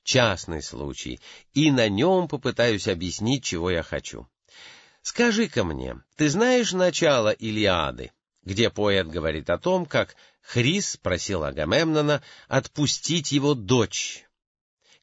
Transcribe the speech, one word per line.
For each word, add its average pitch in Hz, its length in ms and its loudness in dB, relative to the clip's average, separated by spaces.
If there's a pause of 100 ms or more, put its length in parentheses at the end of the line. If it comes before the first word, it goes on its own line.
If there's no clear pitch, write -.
частный 92 600 0
случай, 67 560 -10 (340)
и 151 180 4
на 123 160 4
нем 170 400 2
попытаюсь 117 600 0
объяснить, 98 560 -2
чего 87 260 -2
я 82 140 0
хочу. 64 440 -10 (760)
Скажи-ка 214 600 0
мне, 64 380 -6 (140)
ты 151 140 2
знаешь 226 440 2
начало 151 560 2
Илиады, 90 800 0 (320)
где 101 260 0
поэт 98 380 2
говорит 78 420 -4
о 87 100 0
том, 180 260 0
как 113 300 -2 (260)
Хрис 143 560 -2
просил 90 460 -2
Агамемнона 143 800 0 (240)
отпустить 147 840 -2
его 143 220 2
дочь, 117 720 -2 (760)